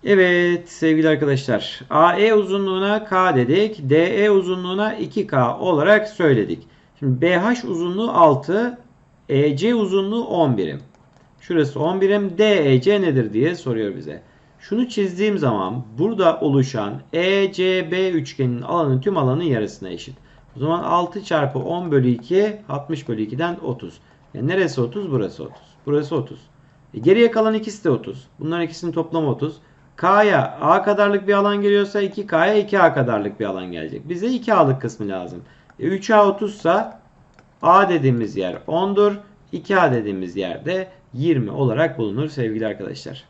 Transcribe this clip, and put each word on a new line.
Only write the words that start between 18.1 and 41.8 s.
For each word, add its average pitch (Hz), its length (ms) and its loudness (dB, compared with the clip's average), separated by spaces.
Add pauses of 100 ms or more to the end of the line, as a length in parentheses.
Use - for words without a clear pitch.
üçgeninin 131 520 -2
alanı 143 380 0
tüm 196 160 -2
alanın 139 260 0
yarısına 107 460 -4
eşit. - 260 -12 (420)
O - 20 -16
zaman 160 240 -2
altı 175 420 -2
çarpı 143 340 0
on 175 320 -6
bölü 131 180 4
iki, 196 480 0 (120)
altmış 139 400 -8
bölü 110 140 -4
ikiden 151 400 -6
otuz. - 380 -10 (340)
Yani 127 140 -4
neresi 170 320 0
otuz? 165 300 -4
Burası 104 340 -4
otuz. - 180 -18 (240)
Burası 147 300 -2
otuz. - 240 -6 (540)
E, - 40 -10
geriye 208 320 4
kalan 220 240 0
ikisi 214 300 -6
de 165 60 2
otuz. 110 380 -4 (100)
Bunların 165 260 -4
ikisinin 165 280 -8
toplamı 165 380 -2
otuz. 151 260 -4 (400)
K'ya 190 640 2
A 175 220 2
kadarlık 202 460 2
bir 202 60 4
alan 202 280 2
geliyorsa 202 380 2
iki 202 260 -4
K'ya 180 280 2
iki 202 260 2
A 160 140 4
kadarlık 110 460 -2
bir 110 40 -4
alan 92 280 -6
gelecek. 78 360 -10
Bize 180 180 -6
iki 240 280 -2
A'lık 139 280 2
kısmı 107 260 -8
lazım. 90 340 -10 (380)
E, - 60 -4
üç 190 240 -4
A 208 180 6
otuzsa 202 720 -2 (600)
A 196 260 6
dediğimiz 131 480 0
yer 90 300 -4
ondur. 202 460 2 (400)
İki 185 260 -2
A 160 140 4
dediğimiz 95 440 -4
yerde 98 520 -6 (260)
yirmi 131 360 0
olarak 135 480 0